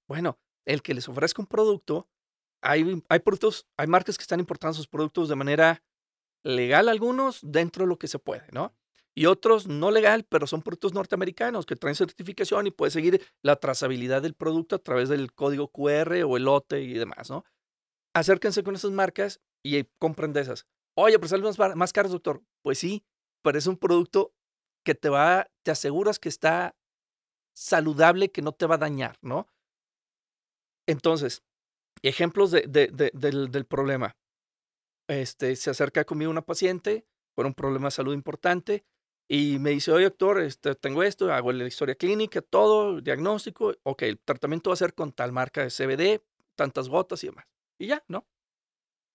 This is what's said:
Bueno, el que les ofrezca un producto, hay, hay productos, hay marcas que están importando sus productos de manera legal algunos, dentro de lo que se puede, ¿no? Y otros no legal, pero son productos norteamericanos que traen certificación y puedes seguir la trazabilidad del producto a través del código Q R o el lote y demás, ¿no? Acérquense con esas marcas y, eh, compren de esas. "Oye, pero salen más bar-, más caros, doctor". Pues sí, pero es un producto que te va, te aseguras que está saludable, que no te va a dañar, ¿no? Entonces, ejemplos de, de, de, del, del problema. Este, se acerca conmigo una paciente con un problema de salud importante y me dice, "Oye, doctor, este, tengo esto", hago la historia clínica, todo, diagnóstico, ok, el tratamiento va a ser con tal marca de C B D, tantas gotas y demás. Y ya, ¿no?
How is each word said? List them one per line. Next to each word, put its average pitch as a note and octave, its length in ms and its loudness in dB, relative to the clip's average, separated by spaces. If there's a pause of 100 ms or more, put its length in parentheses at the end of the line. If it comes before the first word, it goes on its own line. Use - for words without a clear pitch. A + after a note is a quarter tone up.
Bueno, D3+ 320 -6 (260)
el C#3+ 160 -2
que D#3+ 120 -8
les B2 160 -8
ofrezca C#3 320 -2
un G3 60 -10
producto, G3+ 600 0 (540)
hay, D#3+ 480 0
hay E3+ 100 4
productos, G#3+ 480 0 (100)
hay D3+ 100 -2
marcas F#3 300 2
que - 40 -16
están F3 180 -4
importando E3 340 -6
sus D#3 140 -10
productos D#3+ 400 -2
de D3 80 -2
manera D3+ 480 4 (600)
legal C3 440 4
algunos, B3 540 0
dentro E3 420 -2
de F3+ 60 2
lo F3 80 -2
que D3+ 100 -8
se C#3 120 -8
puede, - 320 -10
¿no? E3 220 -8 (420)
Y D#3 100 2
otros G3 420 6
no D#3 220 0
legal, A3 400 2
pero D3+ 160 2
son D#3 160 -6
productos - 320 -6
norteamericanos F#3+ 720 -4
que - 100 -8
traen D3 200 -4
certificación G3+ 720 -4
y F#3 40 -2
puedes D3 220 -2
seguir F3 320 2 (160)
la C#3+ 140 4
trazabilidad C3 640 -2
del C#3+ 140 -6
producto E3 400 -4
a F#3 40 -6
través B2+ 300 -2
del C#3 240 -2
código C#3+ 360 -2
Q C#3+ 200 -2
R D#3+ 340 2
o C3 140 2
el B2+ 60 0
lote C#3 380 2
y B2+ 120 -10
demás, A2+ 380 -8
¿no? D3+ 120 -10 (680)
Acérquense F#3+ 480 2
con G3 140 -6
esas G3 160 -4
marcas G3 500 -2 (220)
y, D3 140 -2
eh, C3+ 200 -2
compren D#3 360 -2
de C#3+ 80 0
esas. B2+ 260 -10 (280)
"Oye, G#3+ 220 8
pero E3 120 -2
salen G3 160 0
más G#3 120 -2
bar-, F#3+ 180 2
más F3+ 180 0
caros, G3+ 180 2
doctor". E3+ 320 -4 (180)
Pues C#3 160 -2
sí, G3 260 -6 (380)
pero D3 160 2
es C#3+ 80 -2
un F3+ 120 0
producto - 580 2 (500)
que D#3+ 80 0
te - 160 -2
va, D#3 400 4 (140)
te D#3+ 80 -2
aseguras F3 480 -2
que - 100 -8
está E3+ 460 -2 (800)
saludable, E3 760 4
que D#3+ 120 -8
no D3+ 80 -4
te E3+ 160 -4
va E3 80 4
a D3+ 40 -2
dañar, C#3 420 -4
¿no? C3+ 260 -6 (1400)
Entonces, D3+ 560 -2 (600)
ejemplos E3+ 480 2
de, E3+ 160 4
de, C#3+ 200 4
de, C#3 280 -2
del, C#3 340 -2
del C3 160 -6
problema. C3+ 500 -4 (920)
Este, C3 460 -4
se C#3 160 -4
acerca C#3+ 340 -2
conmigo D#3 240 -4
una D#3+ 160 -6
paciente F#3 640 -4 (260)
con B2+ 140 -2
un C3+ 60 -4
problema C3+ 340 -4
de C3+ 40 -2
salud C3+ 220 -4
importante F3 720 -4 (440)
y C#3+ 300 0
me D3 120 0
dice, C#3+ 200 0
"Oye, F3+ 140 6
doctor, G3 360 2
este, C#3+ 340 -4
tengo C#3+ 280 -2
esto", G3 280 0
hago B2 200 0
la B2+ 140 -4
historia C3+ 300 -4
clínica, G#3 460 -2
todo, G#3 600 4
diagnóstico, F#3 720 -2 (100)
ok, C3+ 200 -6
el A2 160 -2
tratamiento D3+ 500 -4
va F3+ 60 2
a - 20 -4
ser F3 160 0
con D3+ 180 -6
tal B2 200 -6
marca B2+ 300 -4
de B2+ 80 -2
C C3+ 160 -4
B C3+ 120 0
D, G3+ 260 0 (320)
tantas C3+ 340 -4
gotas F3 340 -2
y - 40 -10
demás. - 180 -16 (340)
Y F#3+ 80 -8
ya, D4 200 -4
¿no? - 200 -10 (880)